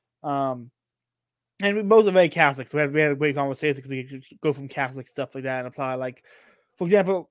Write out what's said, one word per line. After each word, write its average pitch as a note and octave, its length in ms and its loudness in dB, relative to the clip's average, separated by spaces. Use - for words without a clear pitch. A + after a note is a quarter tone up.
Um, C3+ 480 -6
and G3+ 140 0
we A3 60 -2
both G#3+ 240 6
are G3 40 4
very F3+ 200 4
Catholic, C#3 400 2
so D3 80 -4
we - 40 2
had, C#3 120 -2
we D#3 80 4
had D3 100 2
a C#3 40 -2
great D3 180 0
conversation C#3 480 -4
'cause C3+ 80 -16
we C3 140 -8
could C3 200 -18
go D3+ 120 0
from C#3 140 -12
Catholic C3 400 -8
stuff - 260 -10
like C3+ 100 -10
that C3 140 -4
and B2 100 -8
apply, C3 260 -6
like, B2+ 300 -10
for F#3 80 -6
example, F#3 460 2